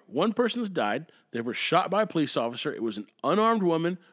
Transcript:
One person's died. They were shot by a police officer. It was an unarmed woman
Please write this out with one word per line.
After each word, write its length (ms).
One 260
person's 380
died. 400
They 100
were 120
shot 380
by 100
a 60
police 280
officer. 380
It 80
was 160
an 80
unarmed 380
woman 380